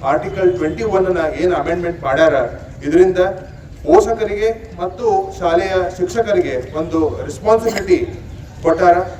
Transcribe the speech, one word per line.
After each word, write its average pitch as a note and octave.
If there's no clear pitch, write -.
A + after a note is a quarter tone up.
ಆರ್ಟಿಕಲ್ F#3
ಟ್ವೆಂಟಿ D#3
ಒನ್ F#3+
ನ E3+
ಏನ್ F3+
ಅಮೆಂಡ್ಮೆಂಟ್ E3+
ಮಾಡ್ಯಾರ, D3+
ಇದರಿಂದ F3+
ಪೋಷಕರಿಗೆ A3
ಮತ್ತು F#3+
ಶಾಲೆಯ F3
ಶಿಕ್ಷಕರಿಗೆ F3+
ಒಂದು D#3+
ರೆಸ್ಪಾನ್ಸಿಬಿಲಿಟಿ G3+
ಕೊಟ್ಟಾರ. F3